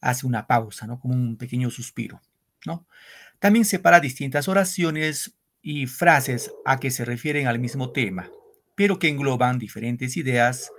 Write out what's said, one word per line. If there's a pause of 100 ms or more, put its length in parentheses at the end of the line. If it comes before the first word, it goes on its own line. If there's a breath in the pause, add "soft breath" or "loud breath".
hace
una
pausa,
¿no?
Como
un
pequeño
suspiro, (460)
¿no? (520 loud breath)
También
separa
distintas
oraciones (280)
y
frases (140)
a
que
se
refieren
al
mismo
tema, (440)
pero
que
engloban
diferentes
ideas